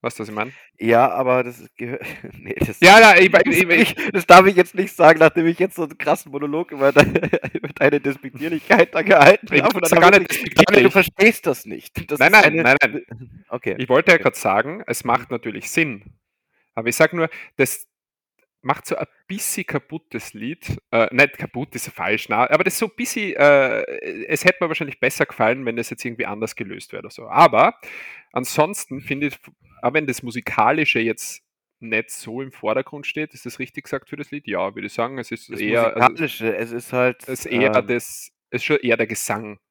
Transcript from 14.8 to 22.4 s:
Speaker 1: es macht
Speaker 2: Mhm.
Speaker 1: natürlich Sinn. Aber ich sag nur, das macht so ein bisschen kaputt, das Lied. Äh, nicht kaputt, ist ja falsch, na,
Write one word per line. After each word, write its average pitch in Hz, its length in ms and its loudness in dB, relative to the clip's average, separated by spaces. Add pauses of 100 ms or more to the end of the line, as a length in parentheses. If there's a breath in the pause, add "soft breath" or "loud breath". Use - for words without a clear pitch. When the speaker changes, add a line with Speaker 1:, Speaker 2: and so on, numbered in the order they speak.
Speaker 1:
es - 200 -8
macht 120 240 -2
Speaker 2:
Mhm. - 20 -8
Speaker 1:
natürlich 110 400 -10
Sinn. 123 320 -4 (720)
Aber 113 140 -6
ich 117 60 -6
sag 160 180 2
nur, 165 160 -4 (260 loud breath)
das - 320 -4 (720)
macht 135 260 -6
so 156 100 -6
ein - 80 -8 (220)
bisschen - 380 -10
kaputt, - 380 -10 (100)
das - 200 -12
Lied. 117 440 -12 (140)
Äh, 117 240 0
nicht 139 220 2
kaputt, - 380 -12
ist 113 100 -10
ja 135 80 -16
falsch, 101 360 -6
na, 113 200 0